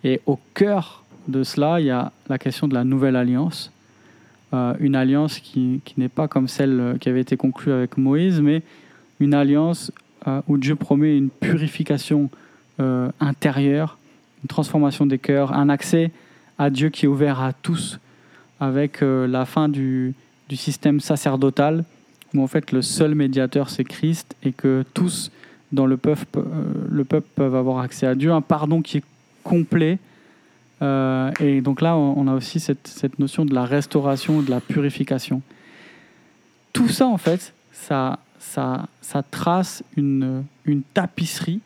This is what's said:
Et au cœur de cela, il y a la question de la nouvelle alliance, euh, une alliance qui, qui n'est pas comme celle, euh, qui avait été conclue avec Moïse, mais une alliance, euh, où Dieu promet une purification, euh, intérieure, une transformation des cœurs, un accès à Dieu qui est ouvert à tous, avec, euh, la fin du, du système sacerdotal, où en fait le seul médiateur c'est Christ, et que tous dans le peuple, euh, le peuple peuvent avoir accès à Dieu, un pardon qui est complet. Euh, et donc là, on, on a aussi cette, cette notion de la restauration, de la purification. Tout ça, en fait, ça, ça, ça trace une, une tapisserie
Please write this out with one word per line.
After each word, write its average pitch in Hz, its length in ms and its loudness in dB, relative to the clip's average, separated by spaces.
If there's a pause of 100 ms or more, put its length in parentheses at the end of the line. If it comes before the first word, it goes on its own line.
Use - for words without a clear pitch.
Et 131 220 2
au 139 140 0 (140)
cœur 196 500 0 (240)
de 131 160 -2
cela, 151 360 0
il 156 60 0
y 135 60 2
a 123 200 -2 (160)
la 131 100 -2
question 135 300 -4
de 135 60 0
la 123 100 0
nouvelle 131 320 2
alliance, 127 560 -2 (840)
euh, 123 260 -2
une 135 160 0
alliance 139 440 0
qui, 127 460 -2
qui - 120 -16
n'est 127 120 0
pas 156 180 -2
comme 131 200 -2
celle, 135 320 0
euh, 123 180 -2
qui - 120 -4
avait 127 120 0
été 127 160 -2
conclue 131 340 -2
avec 123 260 -2
Moïse, 151 440 2
mais 156 220 2 (560)
une 143 140 4
alliance, 147 580 2 (360)
euh, 135 200 -2
où 143 100 4
Dieu 139 180 2
promet 147 420 2
une 139 120 2
purification, 151 1000 0 (500)
euh, 127 300 0 (100)
intérieure, 143 800 0 (460)
une 135 40 -10
transformation 147 580 0
des 135 140 2
cœurs, 139 340 0
un 143 160 2
accès 165 420 0 (460)
à 147 140 2
Dieu 139 180 0
qui - 160 -2
est - 20 6
ouvert 139 320 2
à 131 140 -2
tous, - 460 -6 (600)
avec, 139 440 -2
euh, 131 240 2
la 127 180 0
fin 151 240 0
du, 131 460 -2 (340)
du 139 60 -8
système 147 440 0
sacerdotal, 143 880 0 (480)
où 139 80 4
en 135 60 2
fait 147 240 -2
le 131 100 2
seul 151 320 2
médiateur 135 560 2
c'est - 140 -4
Christ, - 600 -4
et 135 100 0
que 131 300 2 (100)
tous - 380 -2 (400)
dans 135 140 2
le 131 120 2
peuple, 147 280 0 (120)
euh, - 40 -2 (480)
le 143 140 0
peuple 151 320 0
peuvent 135 200 0
avoir 127 240 0
accès 123 280 -4
à 127 80 2
Dieu, 147 160 2
un 160 100 4
pardon 156 400 0
qui - 160 -4
est 143 60 -2 (400)
complet. 170 560 2 (840)
Euh, 135 480 0 (100)
et 139 220 2
donc 131 200 0
là, 165 140 2
on, 139 220 2
on 139 100 2
a 135 60 2
aussi 131 260 -4
cette, - 280 -4
cette - 320 -6
notion 143 260 0
de 139 80 0
la 123 120 0
restauration, 143 760 0
de 139 80 -2
la 127 120 0
purification. 135 800 -2 (1300)
Tout 240 140 2
ça, 262 180 2
en 226 120 2
fait, - 360 -2 (180)
ça, 135 480 -4 (200)
ça, 131 480 -6 (140)
ça - 220 -6
trace - 600 -2 (140)
une, 135 460 0 (220)
une 143 180 0
tapisserie 180 840 -4